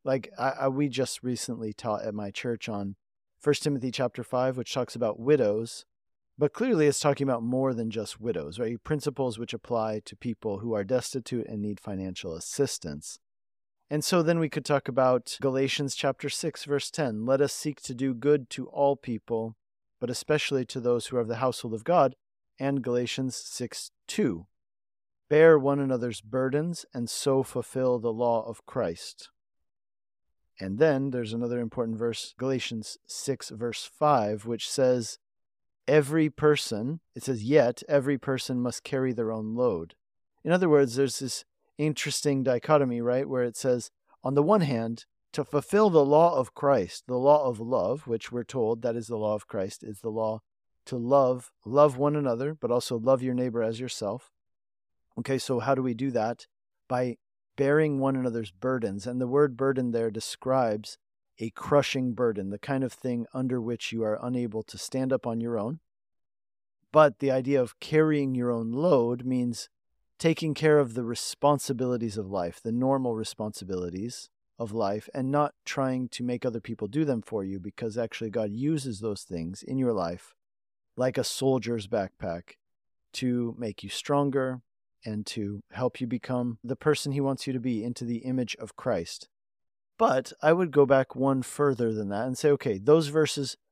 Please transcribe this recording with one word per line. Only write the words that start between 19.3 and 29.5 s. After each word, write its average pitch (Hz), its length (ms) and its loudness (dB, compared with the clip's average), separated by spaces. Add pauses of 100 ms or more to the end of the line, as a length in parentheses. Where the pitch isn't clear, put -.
but 120 100 -4
especially 139 560 0
to - 160 -6
those 120 260 2
who 127 100 -4
are 120 40 2
of 110 60 -2
the 113 80 -4
household 120 380 -2
of 110 100 -6
God," 156 320 4 (420)
and 139 240 -2
Galatians 123 540 -2
six - 560 -10 (160)
two, 104 400 -2 (840)
"Bear 156 300 10
one 139 200 2
another's 123 420 -2
burdens 131 720 -2
and 120 160 -6
so 135 340 2
fulfill 127 560 -2
the 113 140 -2
law 117 320 0
of 117 200 -12
Christ." - 640 -6 (1300)